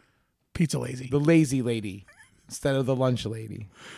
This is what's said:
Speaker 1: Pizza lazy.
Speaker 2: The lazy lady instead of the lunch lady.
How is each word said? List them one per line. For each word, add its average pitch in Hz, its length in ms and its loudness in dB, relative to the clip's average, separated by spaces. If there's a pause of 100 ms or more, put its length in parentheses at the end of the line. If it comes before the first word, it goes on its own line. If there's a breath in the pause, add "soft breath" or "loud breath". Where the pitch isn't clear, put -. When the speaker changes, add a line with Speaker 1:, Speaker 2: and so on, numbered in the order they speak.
(540)
Speaker 1:
Pizza 147 260 0
lazy. 127 300 -8
Speaker 2:
The 143 100 2
lazy 147 420 4
lady 104 440 -4 (420)
instead - 280 -2
of 135 100 2
the 131 100 2
lunch 127 300 0
lady. 107 420 -10 (300 loud breath)